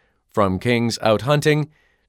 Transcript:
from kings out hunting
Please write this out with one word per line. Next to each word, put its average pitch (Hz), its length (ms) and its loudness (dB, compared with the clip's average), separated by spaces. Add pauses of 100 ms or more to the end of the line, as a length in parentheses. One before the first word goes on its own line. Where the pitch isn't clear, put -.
(320)
from 95 280 0
kings 117 420 -2
out 107 240 0
hunting 147 420 0 (400)